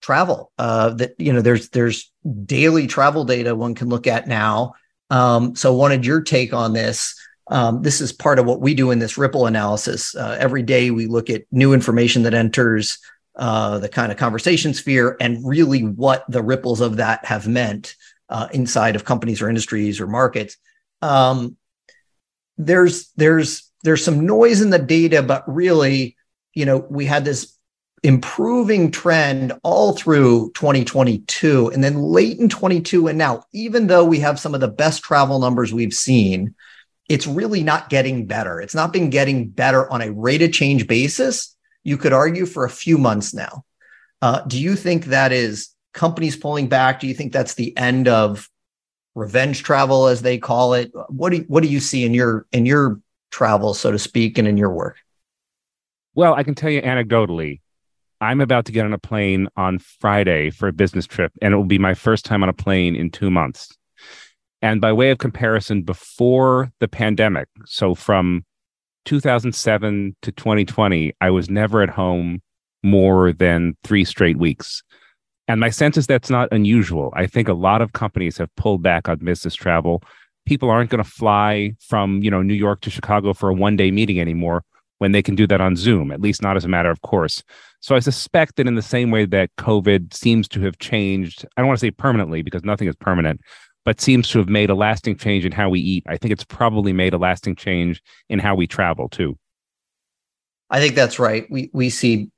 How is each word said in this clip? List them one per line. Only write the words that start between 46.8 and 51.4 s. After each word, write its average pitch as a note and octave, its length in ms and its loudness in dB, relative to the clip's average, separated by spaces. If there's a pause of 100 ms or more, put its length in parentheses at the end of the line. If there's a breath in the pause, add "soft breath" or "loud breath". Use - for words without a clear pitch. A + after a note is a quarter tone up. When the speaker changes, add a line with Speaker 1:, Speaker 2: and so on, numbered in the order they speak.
Speaker 1:
Do C3+ 80 -8
you C3 60 -6
think - 200 -8
that's C3 220 -4
the A#2 220 -6
end B2+ 300 0
of G#2+ 400 2 (680)
revenge B2 480 -2
travel, C3+ 440 4
as B2 140 2
they B2 160 0
call B2 380 0
it? A#2+ 160 -2 (160)
What D#3+ 240 -4
do, E3 160 -2